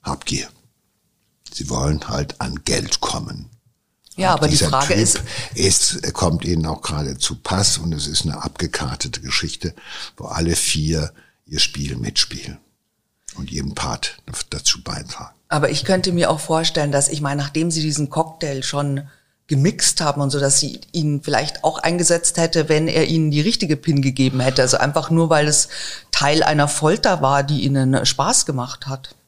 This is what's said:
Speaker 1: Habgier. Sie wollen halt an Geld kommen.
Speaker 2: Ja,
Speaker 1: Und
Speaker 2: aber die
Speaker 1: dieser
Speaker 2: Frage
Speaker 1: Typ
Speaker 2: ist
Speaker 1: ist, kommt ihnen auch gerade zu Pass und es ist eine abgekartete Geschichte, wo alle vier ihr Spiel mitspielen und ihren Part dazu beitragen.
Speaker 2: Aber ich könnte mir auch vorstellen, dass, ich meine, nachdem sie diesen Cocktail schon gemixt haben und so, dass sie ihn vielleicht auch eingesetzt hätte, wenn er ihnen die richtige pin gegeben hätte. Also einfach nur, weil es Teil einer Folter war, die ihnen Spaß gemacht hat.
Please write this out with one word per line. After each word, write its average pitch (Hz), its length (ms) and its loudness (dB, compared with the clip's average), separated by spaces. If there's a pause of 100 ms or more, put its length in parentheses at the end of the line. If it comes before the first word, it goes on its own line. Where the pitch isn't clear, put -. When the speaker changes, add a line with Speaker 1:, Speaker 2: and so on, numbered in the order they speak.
Speaker 1:
Habgier. - 440 -6 (1040)
Sie 69 160 -8
wollen 76 400 -2
halt - 320 -6
an 65 240 -6
Geld - 360 -2
kommen. - 500 -6 (640)
Speaker 2:
Ja, 185 140 2
Speaker 1:
Und 165 80 4
Speaker 2:
aber 151 100 4
die 151 40 4
Speaker 1:
dieser 151 180 4
Speaker 2:
Frage 139 240 2
Speaker 1:
Typ 104 80 4
Speaker 2:
ist - 180 2 (800)
Speaker 1:
ist, - 140 -6
kommt 85 300 0
ihnen 82 200 0
auch 80 160 -4
gerade 73 380 -4
zu - 160 -2
Pass - 420 0
und 80 160 -4
es 73 140 -4
ist 76 160 -2
eine 78 200 -4
abgekartete 69 760 -6
Geschichte, - 540 -4 (420)
wo - 100 -14
alle 82 300 0
vier 78 560 0 (340)
ihr 76 120 -8
Spiel 69 380 -2
mitspielen - 640 -4 (760)
und 67 160 -8
ihren 69 240 -6
Part - 440 -6 (320)
dazu - 320 -2
beitragen. - 520 -12 (140)
Speaker 2:
Aber 147 220 2
ich - 140 -2
könnte 185 280 2
mir 175 180 2
auch 160 100 0
vorstellen, 160 520 0
dass, 139 160 2
ich 147 120 -4
meine, 143 220 -2
nachdem 156 280 -2
sie 160 120 -2
diesen 147 260 -2
Cocktail 156 540 -4
schon 143 400 -2 (460)
gemixt 151 520 2
haben 147 200 0
und 139 100 0
so, 143 80 -2
dass 139 220 4
sie - 200 -6 (120)
ihn 147 300 0
vielleicht 147 420 -2
auch - 140 2
eingesetzt 170 580 2
hätte, 165 320 2
wenn 156 180 4
er 160 200 4
ihnen 156 240 4
die 147 100 2
richtige 165 360 2
pin 139 260 2
gegeben 131 380 2
hätte. 131 220 4
Also 131 140 4
einfach 147 340 0
nur, 165 200 4
weil 151 180 4
es - 200 2 (440)
Teil 147 300 4
einer 147 260 4
Folter 165 540 2
war, 139 200 4
die 139 200 0
ihnen 135 440 2
Spaß 190 400 2
gemacht 131 400 -6
hat. 131 300 -10 (120)